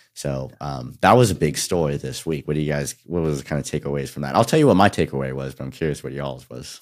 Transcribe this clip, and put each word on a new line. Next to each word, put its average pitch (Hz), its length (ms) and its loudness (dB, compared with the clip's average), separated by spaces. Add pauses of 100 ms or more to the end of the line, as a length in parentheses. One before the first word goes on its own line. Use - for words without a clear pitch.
(140)
So, 67 440 -6
um, 65 440 -8
that 104 160 8
was 117 120 6
a 85 40 -2
big 76 240 0
story 76 400 0
this 65 260 -10
week. 78 240 -4
What 76 60 -2
do 76 60 0
you 73 120 -2
guys, 71 220 -4 (100)
what 85 200 -2
was 71 180 -2
the - 20 -20
kind 73 160 -4
of 67 60 -8
takeaways 71 420 -4
from 71 140 -10
that? 69 120 -4
I'll 110 100 6
tell 160 140 2
you 151 100 6
what 95 80 6
my 101 120 8
takeaway 67 460 -2
was, 67 200 -8
but 67 100 -12
I'm 65 60 -10
curious 73 320 -4
what 65 120 -10
y'all's 69 340 -8
was. - 340 -14